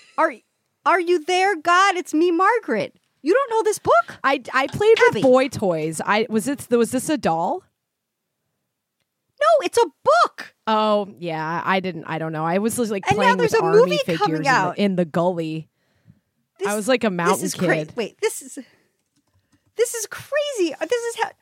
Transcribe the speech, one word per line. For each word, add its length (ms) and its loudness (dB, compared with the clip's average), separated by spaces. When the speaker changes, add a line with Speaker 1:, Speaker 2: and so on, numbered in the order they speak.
Speaker 1:
<laughs> 180 -16
Speaker 2:
Are, 160 0
Are 160 2
You 240 0
There, 320 0
God? 400 2
It's 160 -8
Me, 180 2
Margaret. 640 0
You 100 0
don't 180 -2
know 120 0
this 160 0
book? 440 0
Speaker 1:
I, 200 -2
I 140 -2
played 320 4
Speaker 2:
Abby. 120 -2
Speaker 1:
with 20 -2
boy 260 4
toys. 560 -4
I, 240 0
was 180 -2
it, 240 -6
was 200 2
this 180 -4
a 80 0
doll? 460 -2
Speaker 2:
No, 260 4
it's 120 0
a 80 4
book. 500 2
Speaker 1:
Oh, 420 0
yeah. 460 -4
I 160 0
didn't, 240 -8
I 140 -6
don't 140 -6
know. 140 -4
I 120 0
was 180 -2
just, 160 -2
like, 160 -6
Speaker 2:
And 80 4
now 80 0
Speaker 1:
playing 140 4
Speaker 2:
there's 140 0
Speaker 1:
with 80 2
Speaker 2:
a 40 0
Speaker 1:
army 160 6
Speaker 2:
movie 240 4
coming 140 -2
Speaker 1:
figures 200 0
in 60 -4
the, 60 0
Speaker 2:
out. 280 0
Speaker 1:
in 180 0
the 80 2
gully. 640 -4
Speaker 2:
This, 100 -4
Speaker 1:
I 80 -2
was, 100 -4
like, 160 2
a 80 0
Speaker 2:
this 60 -6
Speaker 1:
mountain 280 0
Speaker 2:
is 100 -4
cra- 200 0
Speaker 1:
kid. 220 -6
Speaker 2:
Wait, 240 -8
this 200 -4
is, 180 -18
this 180 -2
is 120 -8
crazy. 680 -4
Uh, 120 -8
this 160 -2
is 200 -8
how, 80 -6